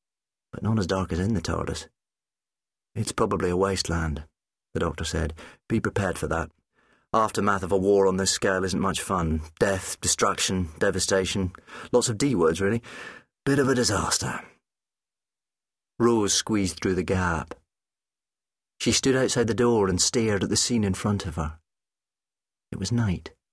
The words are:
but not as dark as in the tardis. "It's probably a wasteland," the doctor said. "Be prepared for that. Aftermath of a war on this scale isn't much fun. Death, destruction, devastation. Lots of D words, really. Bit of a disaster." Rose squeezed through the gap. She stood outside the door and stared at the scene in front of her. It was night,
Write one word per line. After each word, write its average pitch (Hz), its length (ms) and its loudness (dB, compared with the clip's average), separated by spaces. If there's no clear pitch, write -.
but - 100 -10
not 110 160 2
as 90 80 0
dark 95 240 -2
as 85 80 -2
in 104 140 0
the 92 80 0
tardis. - 480 -4
"It's 110 160 -4
probably 98 400 0
a 90 40 2
wasteland," 85 680 0
the - 60 -4
doctor 82 240 -4
said. 78 320 -4
"Be 113 100 0
prepared 98 380 0
for - 120 -4
that. 82 200 -2
Aftermath 104 480 2
of 90 100 -6
a 98 60 4
war 98 300 4
on 92 100 2
this 95 140 0
scale 95 320 0
isn't 92 160 -2
much 95 240 -2
fun. 80 400 -2
Death, 98 420 -2
destruction, 95 680 0
devastation. 95 720 0
Lots 123 180 2
of 107 80 -4
D 139 160 2
words, 85 260 4
really. 107 220 0
Bit 139 140 2
of 135 100 2
a 131 60 2
disaster." - 680 -2
Rose 113 340 4
squeezed 101 480 0
through 95 140 2
the 90 80 0
gap. 90 500 -2
She 117 120 0
stood 127 240 2
outside 123 300 2
the 110 80 0
door 113 360 4
and 90 120 2
stared 110 420 0
at - 60 0
the 117 80 0
scene 117 260 2
in 95 120 0
front 101 320 -2
of 78 80 -8
her. 78 240 -6
It - 80 -8
was 98 120 -4
night, 104 440 -2